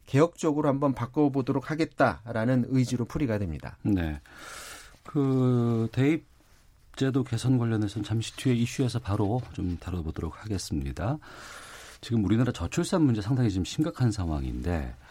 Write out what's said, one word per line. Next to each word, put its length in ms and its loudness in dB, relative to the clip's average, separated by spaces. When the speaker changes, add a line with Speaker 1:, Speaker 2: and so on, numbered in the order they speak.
Speaker 1:
개혁적으로 600 2
한번 260 2
바꿔보도록 800 0
하겠다라는 960 2
의지로 380 2
풀이가 320 0
됩니다. 440 -6
Speaker 2:
네. 380 0
그 880 2
대입 340 2
제도 300 2
개선 340 2
관련해서는 460 0
잠시 320 -4
뒤에 180 2
이슈에서 460 0
바로 400 0
좀 260 -4
다뤄보도록 640 -6
하겠습니다. 720 -4
지금 240 0
우리나라 280 2
저출산 500 0
문제 180 4
상당히 300 2
지금 140 0
심각한 480 0
상황인데 840 -2